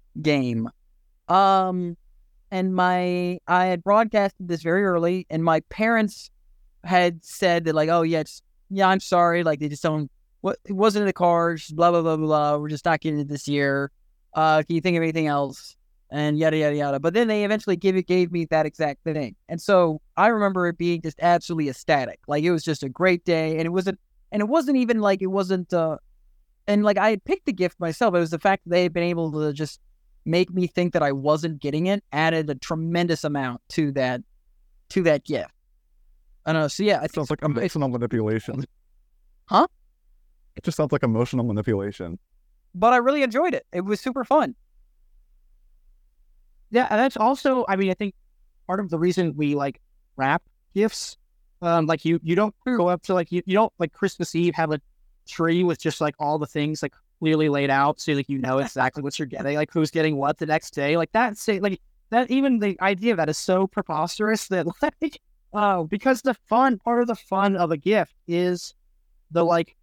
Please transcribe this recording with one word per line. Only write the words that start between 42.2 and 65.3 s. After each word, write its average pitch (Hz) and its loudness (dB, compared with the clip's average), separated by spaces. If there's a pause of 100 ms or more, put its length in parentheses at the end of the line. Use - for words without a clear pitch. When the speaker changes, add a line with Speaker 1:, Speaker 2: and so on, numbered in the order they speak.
Speaker 1:
But 226 4
I 254 4
really 269 2
enjoyed 269 0
it. - -6
It 180 -4
was 202 -4
super 254 -6
fun. 254 2 (2250)
Speaker 3:
Yeah, 233 2
and 208 2
that's 262 0
also, 262 0
I 190 0
mean, 190 0
I 185 0
think 196 -6 (540)
part 185 -2
of 196 -6
the 160 -4
reason 175 0
we, 147 0
like, 139 -4 (360)
wrap 135 0 (320)
gifts, - -2 (440)
um, 170 2
like, 160 -2
you, 165 2
you 165 0
don't 208 2 (120)
Speaker 1:
True. 247 0
Speaker 3:
go 175 4
up 180 0
to, 196 -2
like, 175 0
you, 175 -2
you 190 -2
don't, 214 4
like, 165 -4
Christmas - -4
Eve 170 2
have 160 0
a 151 -2 (480)
tree 170 0
with 175 0
just, - -4
like, 151 -2
all 151 -2
the 147 -4
things, 151 -4
like, 143 -8 (260)
clearly 156 2
laid 139 0
out, 139 2
so, - -4
like, 139 -2
you 139 -4
know 131 0
exactly 131 -2
what 139 -8
you're 147 -6
getting, 139 -4
like, 151 -2
who's 156 0
getting 156 0
what 139 -2
the 160 -6
next 156 -2
day. 147 0
Like, 165 -2
that's 220 -2
it, 202 0
like, 196 -4 (280)
that, 240 2
even 262 2
the 202 -2
idea 196 0
of 180 0
that 156 0
is 151 -4
so 185 2
preposterous 190 -4
that, 175 -2
<laughs> - -6
like, 302 -4 (340)